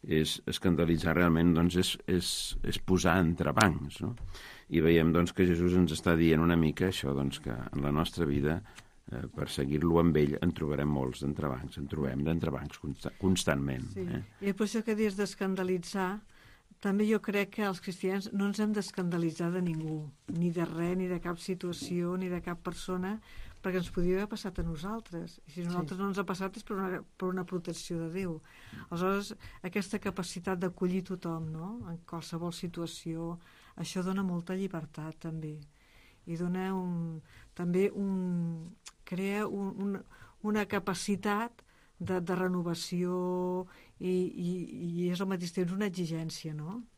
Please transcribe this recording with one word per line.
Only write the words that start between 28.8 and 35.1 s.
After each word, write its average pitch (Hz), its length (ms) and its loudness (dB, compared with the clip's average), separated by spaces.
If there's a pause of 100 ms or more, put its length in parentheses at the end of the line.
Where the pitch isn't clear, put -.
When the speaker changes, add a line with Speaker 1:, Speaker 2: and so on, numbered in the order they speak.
Speaker 2:
Aleshores, 190 440 -2 (280)
aquesta 196 360 -4
capacitat 185 600 -4
d'acollir 180 440 0
tothom, 165 480 -6
no?, 185 380 -8
en 165 160 -8
qualsevol 170 480 -6
situació, 170 840 -6 (400)
això 170 260 -4
dona 190 180 0
molta 180 320 -2
llibertat, 160 640 -6